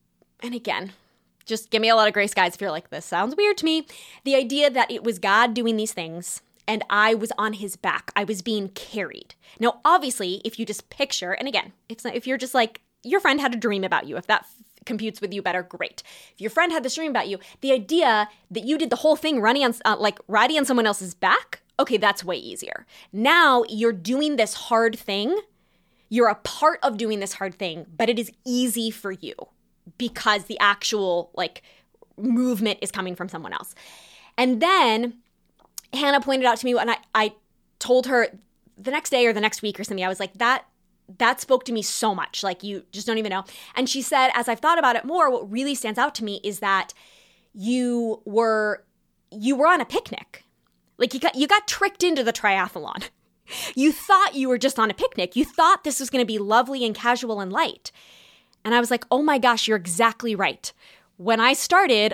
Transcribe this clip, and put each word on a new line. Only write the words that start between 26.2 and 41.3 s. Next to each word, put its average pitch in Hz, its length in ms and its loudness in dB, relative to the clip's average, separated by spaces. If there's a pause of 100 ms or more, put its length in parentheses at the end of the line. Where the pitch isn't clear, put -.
a 208 60 2
part - 480 0
of 220 160 0
doing 214 220 -4
this 196 120 -8
hard 190 220 -8
thing, 165 320 -8 (100)
but 233 140 2
it 226 80 -2
is 240 120 -6 (140)
easy 247 460 -2
for 202 220 -8
you 165 220 -12 (600)
because 214 480 0
the - 140 -10
actual, 202 760 2
like, - 280 -6 (560)
movement 226 640 0
is - 80 -4
coming 185 260 -6
from 185 140 -10
someone 113 240 -10
else. - 200 -10 (600)
And 254 240 2
then 247 540 2 (800)
Hannah 277 260 2
pointed 262 240 0
out 226 140 2
to 254 80 -6
me, 247 100 2
and 233 140 0
I, - 80 -2 (160)
I 214 200 0 (440)
told 247 300 2
her 247 200 2 (480)
the 202 140 -8
next 302 180 -4
day 247 180 4
or 226 60 4
the 208 80 -4
next 214 220 0
week 208 180 -6
or 208 40 -10
something, 185 200 -6
I 185 40 -2
was 190 120 -4
like, 190 140 -8
"That, 233 320 -2 (500)
that 240 240 2